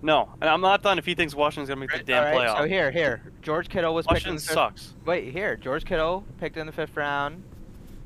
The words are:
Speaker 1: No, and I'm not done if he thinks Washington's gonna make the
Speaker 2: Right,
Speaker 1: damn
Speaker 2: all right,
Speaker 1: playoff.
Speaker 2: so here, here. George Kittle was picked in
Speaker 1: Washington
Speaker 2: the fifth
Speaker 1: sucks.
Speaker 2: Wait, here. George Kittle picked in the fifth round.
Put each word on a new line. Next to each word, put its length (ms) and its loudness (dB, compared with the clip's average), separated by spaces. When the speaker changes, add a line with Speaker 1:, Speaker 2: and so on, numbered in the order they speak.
Speaker 1:
No, 280 4
and 100 4
I'm 120 4
not 220 4
done 160 4
if 60 -4
he 100 -2
thinks 180 0
Washington's 360 0
gonna 120 -6
make 80 -6
the 80 -2
Speaker 2:
Right, 80 -10
Speaker 1:
damn 180 4
Speaker 2:
all 60 2
right, 100 4
Speaker 1:
playoff. 100 2
Speaker 2:
so 80 2
here, 240 2
here. 320 0
George 280 -2
Kittle 260 0
was 100 0
picked 200 2
in 80 -4
Speaker 1:
Washington 20 -4
Speaker 2:
the 60 -6
fifth 120 -2
Speaker 1:
sucks. 400 0
Speaker 2:
Wait, 260 -2
here. 240 -2
George 300 -4
Kittle 380 0
picked 180 -8
in 100 -6
the 40 -10
fifth 240 -6
round. 480 -2